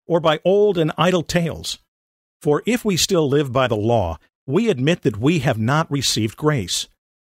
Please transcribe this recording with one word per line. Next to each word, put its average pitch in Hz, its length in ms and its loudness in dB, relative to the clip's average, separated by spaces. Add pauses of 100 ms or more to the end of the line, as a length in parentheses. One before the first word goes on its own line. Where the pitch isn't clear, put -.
or 170 140 0
by 156 260 2
old 202 320 4
and 156 200 0
idle 175 260 2
tales. 143 560 -4 (640)
For 147 240 2
if 233 200 0
we 196 100 0
still 156 320 0
live 139 240 0
by 127 160 2
the 113 80 -2
law, 104 440 0 (260)
we 202 240 0
admit 151 320 0
that 110 160 -2
we 147 220 0
have 120 180 0
not 139 320 0
received 117 480 -2
grace. 147 500 -2 (460)